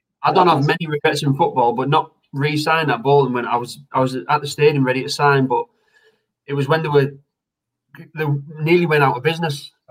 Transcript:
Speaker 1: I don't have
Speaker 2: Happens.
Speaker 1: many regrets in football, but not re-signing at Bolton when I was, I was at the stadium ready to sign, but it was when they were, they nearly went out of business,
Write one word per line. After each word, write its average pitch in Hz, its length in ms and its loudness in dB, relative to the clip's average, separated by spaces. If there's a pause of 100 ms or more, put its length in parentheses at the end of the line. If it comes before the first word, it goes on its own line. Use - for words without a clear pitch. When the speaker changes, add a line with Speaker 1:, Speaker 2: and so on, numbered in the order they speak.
(240)
Speaker 1:
I 151 80 4
don't 185 160 4
have 156 100 4
Speaker 2:
Happens. 139 80 0 (140)
Speaker 1:
many 165 80 -6
regrets 147 360 -2
in 135 120 0
football, 127 360 2
but 131 160 -4
not 156 240 0 (200)
re-signing 151 580 0
at 117 120 -2
Bolton 135 300 4
when 120 140 -4
I 107 100 -2
was, - 220 -8 (140)
I 135 80 0
was 131 160 0
at 147 240 -2
the 143 60 -8
stadium 147 380 2
ready 131 200 0
to - 40 -8
sign, 139 380 2
but 120 180 -2 (840)
it 139 80 -6
was 139 140 -2
when 160 140 0
they 160 60 -6
were, 143 260 2 (1000)
they 156 120 -6 (340)
nearly 170 260 2
went 151 160 2
out 135 140 2
of 127 80 -10
business, 160 460 -4 (200)